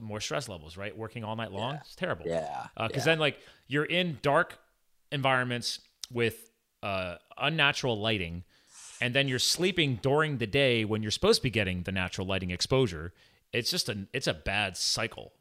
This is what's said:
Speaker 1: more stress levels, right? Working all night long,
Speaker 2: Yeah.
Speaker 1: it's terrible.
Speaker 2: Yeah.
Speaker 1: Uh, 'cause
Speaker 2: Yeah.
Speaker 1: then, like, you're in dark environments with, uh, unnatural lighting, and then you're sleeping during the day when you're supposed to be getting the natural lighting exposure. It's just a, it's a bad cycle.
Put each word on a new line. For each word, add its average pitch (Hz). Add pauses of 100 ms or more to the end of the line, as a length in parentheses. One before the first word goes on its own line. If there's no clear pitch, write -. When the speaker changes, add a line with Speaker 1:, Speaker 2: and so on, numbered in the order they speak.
Speaker 1:
more 107
stress 147
levels, 82
right? 101
Working 110
all 110
night 110
long, 113
Speaker 2:
Yeah. 151
Speaker 1:
it's -
terrible. 131
Speaker 2:
Yeah. 82
Speaker 1:
Uh, 110
'cause -
Speaker 2:
Yeah. 120
Speaker 1:
then, 160
like, 147 (280)
you're 147
in 170
dark 147 (540)
environments 127 (300)
with, 117 (320)
uh, 92 (200)
unnatural 143
lighting, 92 (560)
and 123
then 139
you're 127
sleeping 160
during 143
the 117
day 123
when 107
you're 107
supposed 214
to -
be 131
getting 92
the 92
natural 92
lighting 95
exposure. 87 (400)
It's 117
just -
a, 104
it's 123
a 135
bad 98
cycle. -